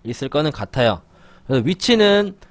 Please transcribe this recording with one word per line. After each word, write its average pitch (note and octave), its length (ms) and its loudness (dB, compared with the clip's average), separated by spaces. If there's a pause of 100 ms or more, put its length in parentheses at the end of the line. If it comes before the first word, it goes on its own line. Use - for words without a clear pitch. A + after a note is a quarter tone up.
있을 B2 260 -8
거는 D3+ 220 -2
같아요. A2 500 -2 (460)
그래서 C3 180 0
위치는 G3+ 720 2 (140)